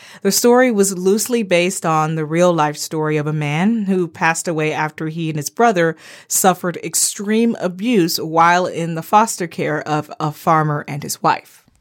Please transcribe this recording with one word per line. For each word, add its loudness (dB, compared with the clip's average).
The 0
story 4
was 2
loosely 2
based 0
on 0
the -4
real-life 2
story -2
of -2
a -4
man 0
who 0
passed -2
away -2
after -6
he -6
and -4
his -6
brother 2
suffered 0
extreme -2
abuse 0
while 2
in -6
the -6
foster 0
care -4
of -4
a -2
farmer 0
and -8
his -10
wife. -2